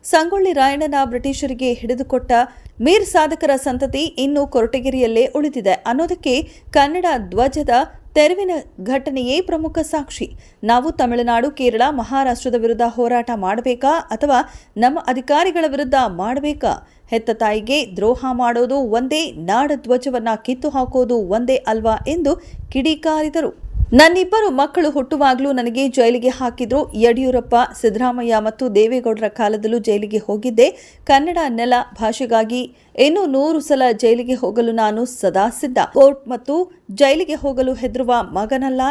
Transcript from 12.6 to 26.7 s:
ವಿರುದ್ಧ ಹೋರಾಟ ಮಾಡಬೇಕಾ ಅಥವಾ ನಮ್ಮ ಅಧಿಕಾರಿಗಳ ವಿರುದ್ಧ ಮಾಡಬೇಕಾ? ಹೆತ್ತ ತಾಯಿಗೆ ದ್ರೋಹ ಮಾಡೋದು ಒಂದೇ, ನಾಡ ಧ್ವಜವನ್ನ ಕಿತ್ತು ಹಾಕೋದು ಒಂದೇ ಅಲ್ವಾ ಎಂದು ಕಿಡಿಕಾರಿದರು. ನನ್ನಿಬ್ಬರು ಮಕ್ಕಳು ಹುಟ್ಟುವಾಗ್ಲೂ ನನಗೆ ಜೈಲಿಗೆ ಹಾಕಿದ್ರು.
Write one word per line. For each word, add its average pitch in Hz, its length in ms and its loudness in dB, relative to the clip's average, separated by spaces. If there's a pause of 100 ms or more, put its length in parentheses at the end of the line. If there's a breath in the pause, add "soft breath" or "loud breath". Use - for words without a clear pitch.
ವಿರುದ್ಧ 233 220 2 (100)
ಹೋರಾಟ 240 320 0 (160)
ಮಾಡಬೇಕಾ 240 480 0 (220)
ಅಥವಾ 269 260 2 (360 loud breath)
ನಮ್ಮ 254 220 2 (140)
ಅಧಿಕಾರಿಗಳ 311 600 0
ವಿರುದ್ಧ 277 240 0 (240)
ಮಾಡಬೇಕಾ? 269 540 -2 (380 soft breath)
ಹೆತ್ತ 226 260 -2
ತಾಯಿಗೆ 220 400 0 (160)
ದ್ರೋಹ 240 300 0 (180)
ಮಾಡೋದು 240 340 0 (220)
ಒಂದೇ, 294 240 -2 (260)
ನಾಡ 269 220 2 (120)
ಧ್ವಜವನ್ನ 247 460 -2 (160)
ಕಿತ್ತು 262 240 -4
ಹಾಕೋದು 254 480 0 (200)
ಒಂದೇ 247 220 0 (140)
ಅಲ್ವಾ 220 240 0 (100)
ಎಂದು 320 260 0 (400 loud breath)
ಕಿಡಿಕಾರಿದರು. 311 800 -2 (460)
ನನ್ನಿಬ್ಬರು 370 500 6 (120)
ಮಕ್ಕಳು 302 320 0
ಹುಟ್ಟುವಾಗ್ಲೂ 269 680 0
ನನಗೆ 240 260 -2 (140)
ಜೈಲಿಗೆ 240 400 2
ಹಾಕಿದ್ರು. 247 420 -2 (240)